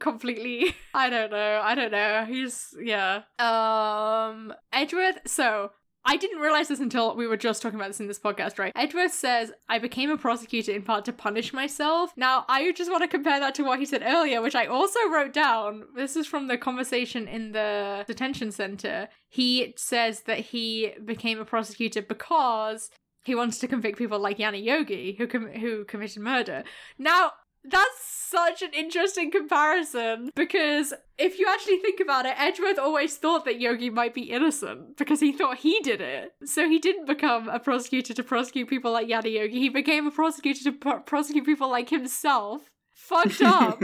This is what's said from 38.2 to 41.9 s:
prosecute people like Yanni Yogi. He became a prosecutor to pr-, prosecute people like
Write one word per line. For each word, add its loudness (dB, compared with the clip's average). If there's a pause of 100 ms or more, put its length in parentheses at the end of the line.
prosecute -2
people -2
like 0
Yanni 0
Yogi. -2
He 4
became 2
a -6
prosecutor 0
to 2
pr-, -2
prosecute 0
people 2
like 0